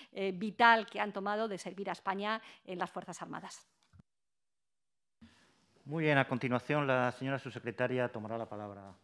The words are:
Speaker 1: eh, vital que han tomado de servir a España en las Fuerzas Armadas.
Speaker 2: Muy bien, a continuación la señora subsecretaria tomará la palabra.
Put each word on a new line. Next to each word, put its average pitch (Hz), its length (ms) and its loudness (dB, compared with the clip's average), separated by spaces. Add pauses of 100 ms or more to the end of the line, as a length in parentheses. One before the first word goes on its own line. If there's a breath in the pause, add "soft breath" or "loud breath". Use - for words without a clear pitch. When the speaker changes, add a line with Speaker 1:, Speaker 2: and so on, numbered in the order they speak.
(120 loud breath)
Speaker 1:
eh, 196 200 -2
vital 220 540 6
que 208 140 -6
han 208 120 -2
tomado 208 360 -2
de 190 100 -6
servir 190 300 -8
a 175 60 -2
España 208 460 -4 (240 loud breath)
en 185 140 -8
las 165 140 -4
Fuerzas 175 280 -10
Armadas. 170 460 -12 (2250 loud breath)
Speaker 2:
Muy 156 200 0
bien, 151 120 6
a 135 120 6
continuación 131 580 0
la 127 240 4
señora 131 300 -4
subsecretaria 123 720 -2
tomará 107 260 -6
la 113 100 -6
palabra. 101 560 -12